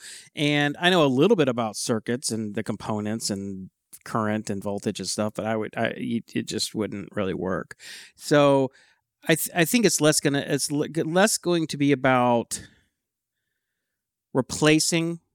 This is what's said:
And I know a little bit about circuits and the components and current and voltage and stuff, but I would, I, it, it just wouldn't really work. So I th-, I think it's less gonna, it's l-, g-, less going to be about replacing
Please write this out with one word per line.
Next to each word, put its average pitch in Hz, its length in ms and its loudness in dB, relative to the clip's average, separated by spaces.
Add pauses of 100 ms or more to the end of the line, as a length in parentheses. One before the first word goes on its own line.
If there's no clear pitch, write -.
(340)
And 147 460 0
I 175 80 2
know 180 160 6
a 139 80 4
little 180 240 4
bit 147 120 4
about 117 280 -2
circuits 117 560 -2
and 110 220 -4
the 113 80 -4
components 107 680 -4
and 98 400 -8 (380)
current 107 420 -2
and 98 140 -6
voltage 101 360 -6
and 95 80 -10
stuff, 107 280 -4
but 101 100 -6
I 113 120 -2
would, 107 200 -6
I, 117 120 -2
it, 117 360 -6 (100)
it 113 120 -4
just - 280 -6
wouldn't 101 400 -6
really 95 200 -2
work. 85 440 -6 (360)
So 139 560 4 (580)
I 165 60 4
th-, - 200 -2
I 165 120 2
think 240 180 2
it's 160 160 2
less 151 180 4
gonna, 139 280 0
it's 147 260 -2
l-, 147 160 -2
g-, 156 140 -4
less 180 340 2
going 170 300 0
to 147 100 -8
be 143 160 2
about 123 760 2 (1700)
replacing 156 880 2 (140)